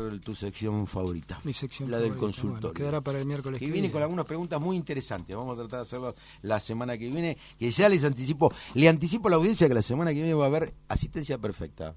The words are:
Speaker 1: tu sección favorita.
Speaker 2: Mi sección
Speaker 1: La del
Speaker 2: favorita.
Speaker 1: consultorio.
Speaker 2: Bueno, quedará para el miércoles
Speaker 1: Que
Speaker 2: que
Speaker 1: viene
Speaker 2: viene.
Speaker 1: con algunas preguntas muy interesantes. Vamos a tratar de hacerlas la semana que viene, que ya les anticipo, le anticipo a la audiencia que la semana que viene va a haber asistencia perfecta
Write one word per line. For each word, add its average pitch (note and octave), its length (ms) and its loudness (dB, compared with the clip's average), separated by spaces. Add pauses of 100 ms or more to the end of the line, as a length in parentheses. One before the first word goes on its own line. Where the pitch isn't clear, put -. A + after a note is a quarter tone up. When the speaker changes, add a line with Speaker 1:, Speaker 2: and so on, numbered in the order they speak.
(220)
Speaker 1:
tu A2 120 -8
sección G#2 520 -2
favorita. F2+ 580 -6
Speaker 2:
Mi C#3+ 100 -4
sección C3+ 360 -8
Speaker 1:
La A#2 60 -2
del A#2 160 2
Speaker 2:
favorita. G#2+ 140 -4
Speaker 1:
consultorio. A2 340 -4
Speaker 2:
Bueno, - 140 -6
quedará C#3+ 260 -4
para C#3 200 -4
el C#3 40 -4
miércoles C3+ 340 -6
Speaker 1:
Que B2+ 60 -6
Speaker 2:
que D3+ 80 -2
Speaker 1:
viene G3 160 0
Speaker 2:
viene. - 60 -4
Speaker 1:
con D3 80 0
algunas E3 240 -2
preguntas E3 340 -4
muy F#3 160 0
interesantes. B2+ 580 -6
Vamos B2 200 -6
a A#2 80 -8
tratar A#2 160 -8
de B2 60 -6
hacerlas B2 300 -8 (280)
la G#2 180 0
semana A#2+ 380 -4
que A#2+ 120 -8
viene, D#3+ 280 -2 (200)
que A#2 120 0
ya F#3+ 180 6
les E3+ 160 6
anticipo, C#3 480 2 (220)
le C#3 160 8
anticipo F3 380 2
a - 20 6
la E3+ 80 8
audiencia F3 280 6
que C3 60 6
la A#2 80 4
semana D3+ 300 0
que C#3+ 60 0
viene D#3+ 180 0
va D3 100 4
a C3+ 40 4
haber - 260 0 (140)
asistencia C#3+ 500 -2
perfecta F2+ 580 -8